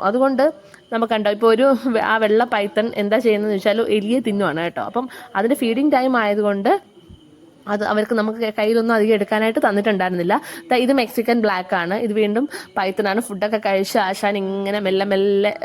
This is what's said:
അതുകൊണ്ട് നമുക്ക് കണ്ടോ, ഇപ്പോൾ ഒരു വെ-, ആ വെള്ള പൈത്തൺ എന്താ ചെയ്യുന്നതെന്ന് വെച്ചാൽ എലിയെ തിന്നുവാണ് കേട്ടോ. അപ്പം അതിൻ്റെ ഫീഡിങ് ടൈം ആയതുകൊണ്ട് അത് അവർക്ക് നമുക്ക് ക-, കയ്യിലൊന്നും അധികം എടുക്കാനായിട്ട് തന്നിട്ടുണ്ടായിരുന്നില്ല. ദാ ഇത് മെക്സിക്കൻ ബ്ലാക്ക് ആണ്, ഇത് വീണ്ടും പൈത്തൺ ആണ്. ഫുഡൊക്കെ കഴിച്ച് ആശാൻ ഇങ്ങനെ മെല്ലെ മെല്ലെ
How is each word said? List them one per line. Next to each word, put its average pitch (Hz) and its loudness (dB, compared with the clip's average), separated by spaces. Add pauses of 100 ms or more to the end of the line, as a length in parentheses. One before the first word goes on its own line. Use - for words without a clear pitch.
(120)
അതുകൊണ്ട് 262 2 (500)
നമുക്ക് 226 0
കണ്ടോ, 208 0
ഇപ്പോൾ 226 4
ഒരു 262 4 (280)
വെ-, 214 2
ആ - 2 (100)
വെള്ള 214 4 (120)
പൈത്തൺ 208 -2 (160)
എന്താ 208 2
ചെയ്യുന്നതെന്ന് 208 0
വെച്ചാൽ 214 0 (140)
എലിയെ 226 0
തിന്നുവാണ് 175 0
കേട്ടോ. - -8 (100)
അപ്പം 254 -4 (300)
അതിൻ്റെ 240 0
ഫീഡിങ് 277 2
ടൈം 254 0
ആയതുകൊണ്ട് 208 0 (1000)
അത് 208 -2
അവർക്ക് 214 0
നമുക്ക് 220 -4
ക-, 214 -4
കയ്യിലൊന്നും 226 2
അധികം 214 4
എടുക്കാനായിട്ട് 220 0
തന്നിട്ടുണ്ടായിരുന്നില്ല. 196 0 (340)
ദാ 254 2 (100)
ഇത് 247 2
മെക്സിക്കൻ 233 0
ബ്ലാക്ക് 190 -2
ആണ്, 175 -2 (100)
ഇത് 208 -4
വീണ്ടും 214 0 (320)
പൈത്തൺ 190 -2
ആണ്. 202 0
ഫുഡൊക്കെ 208 -4
കഴിച്ച് 196 0 (100)
ആശാൻ 202 -2
ഇങ്ങനെ 196 -4
മെല്ലെ 190 0
മെല്ലെ 196 2 (140)